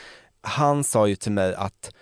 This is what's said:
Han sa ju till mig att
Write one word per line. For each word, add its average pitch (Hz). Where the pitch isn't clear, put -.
Han 143
sa 107
ju 101
till -
mig 95
att -